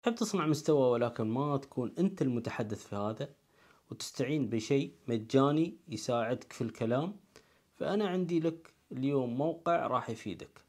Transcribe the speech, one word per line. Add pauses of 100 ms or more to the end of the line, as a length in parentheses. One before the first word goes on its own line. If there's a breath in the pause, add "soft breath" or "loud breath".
تحب
تصنع
مستوى
ولكن
ما
تكون
أنت
المتحدث
في
هذا، (640 soft breath)
وتستعين
بشيء (120)
مجاني (100)
يساعدك
في
الكلام، (600 soft breath)
فأنا
عندي
لك (180)
اليوم
موقع
راح
يفيدك.